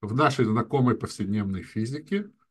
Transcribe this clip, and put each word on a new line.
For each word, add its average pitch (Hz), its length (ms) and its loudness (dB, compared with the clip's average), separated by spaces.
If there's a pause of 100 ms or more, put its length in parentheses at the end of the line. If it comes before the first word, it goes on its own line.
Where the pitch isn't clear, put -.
в 107 140 -6
нашей 135 320 4
знакомой 117 500 2
повседневной 98 680 -4
физике – 151 680 -6 (200)